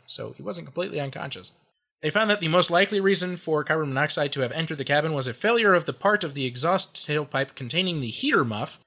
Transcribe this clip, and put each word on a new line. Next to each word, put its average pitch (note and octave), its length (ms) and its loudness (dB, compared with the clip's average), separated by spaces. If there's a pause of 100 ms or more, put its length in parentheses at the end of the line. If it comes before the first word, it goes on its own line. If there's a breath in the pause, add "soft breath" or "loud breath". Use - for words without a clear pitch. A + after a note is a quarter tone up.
so - 320 -8
he - 60 -16
wasn't E3+ 240 -8
completely F3 320 -6
unconscious. C#3 540 -8 (480)
They D3+ 80 0
found G#3+ 200 2
that G#3 100 4
the E3 80 -2
most E3+ 240 4
likely G3 280 4
reason F3+ 360 2
for D#3 280 0
carbon D#3 260 0
monoxide C#3+ 440 0
to C#3 80 -2
have A#2+ 100 0
entered D#3+ 260 -4
the C3+ 80 -4
cabin D3+ 280 2
was C3+ 140 -2
a A#2 60 -6
failure A3 400 4
of E3+ 120 4
the D3+ 80 -4
part G#3 300 2
of D3 100 -6
the C#3 120 -4
exhaust C#3+ 500 -2
tailpipe C#3+ 600 -4
containing D#3+ 440 -2
the A#2+ 100 -4
heater A#3 340 2
muff, A2+ 440 -4